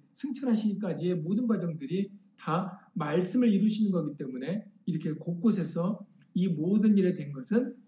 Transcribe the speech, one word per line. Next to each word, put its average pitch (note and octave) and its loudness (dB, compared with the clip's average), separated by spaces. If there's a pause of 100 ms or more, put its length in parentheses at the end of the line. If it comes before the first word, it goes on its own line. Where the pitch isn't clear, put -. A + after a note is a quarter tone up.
(120)
승천하시기까지의 G3+ -2
모든 A3 0
과정들이 E3+ -2 (240)
다 - -4
말씀을 F3+ 2
이루시는 G#3 4
거기 D#3 -2
때문에 C#3 -6 (200)
이렇게 D#3 -2
곳곳에서 E3+ -2 (280)
"이 F#3 2
모든 G3 4
일에 F3+ 4
된 D3 -8
것은 G#3 -2 (100)